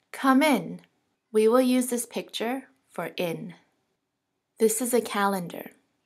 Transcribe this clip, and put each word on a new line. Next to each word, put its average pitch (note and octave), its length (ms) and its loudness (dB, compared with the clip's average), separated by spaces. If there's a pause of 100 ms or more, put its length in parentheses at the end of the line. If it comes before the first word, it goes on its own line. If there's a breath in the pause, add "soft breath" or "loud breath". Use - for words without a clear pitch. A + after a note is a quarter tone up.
(120)
Come C4+ 300 4
in. F3+ 380 0 (520)
We G#3+ 160 4
will B3 120 6
use B3+ 280 2
this A#3+ 180 -4
picture - 640 -8 (220)
for E3+ 260 -8
in. E3 380 -6 (1040)
This A3 220 2
is B3+ 140 -4
a A#3 60 4
calendar. G3 720 -4 (340)